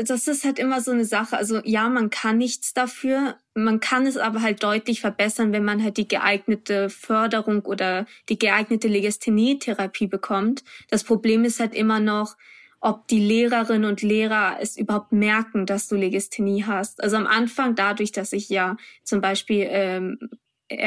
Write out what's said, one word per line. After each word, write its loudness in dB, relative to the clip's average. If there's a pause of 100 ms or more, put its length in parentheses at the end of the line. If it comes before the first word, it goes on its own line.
das -2
ist -2
halt 0
immer 0
so -4
eine 2
Sache. -2
Also 0
ja, 2
man 2
kann 0
nichts -2
dafür. -2 (180)
Man 0
kann 0
es 0
aber -2
halt -2
deutlich -2
verbessern, 0
wenn 0
man 0
halt -2
die -2
geeignete 0
Förderung 0
oder -2 (220)
die -2
geeignete 0
Legasthenietherapie 0
bekommt. -2 (240)
Das 0
Problem 4
ist -2
halt -2
immer 2
noch, 0 (460)
ob -2
die 4
Lehrerinnen 2
und -2
Lehrer 2
es -6
überhaupt -2
merken, 2
dass -2
du -2
Legasthenie -2
hast. -4
Also 0
am 0
Anfang 0
dadurch, 0
dass -6
ich -6
ja 0 (300)
zum 0
Beispiel, 0
ähm, -2 (500)
E-, -8 (100)